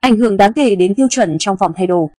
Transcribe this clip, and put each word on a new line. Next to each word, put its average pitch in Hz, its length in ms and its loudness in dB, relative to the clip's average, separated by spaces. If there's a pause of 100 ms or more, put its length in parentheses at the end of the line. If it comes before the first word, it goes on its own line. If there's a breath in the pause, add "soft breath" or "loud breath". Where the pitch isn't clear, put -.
Ảnh 247 160 2
hưởng 214 200 0
đáng 202 160 4
kể 247 220 2
đến 185 200 0
tiêu 269 140 2
chuẩn 175 300 -2
trong 196 180 -4
phòng 185 200 -2
thay 185 100 -2
đồ. 170 220 0 (100)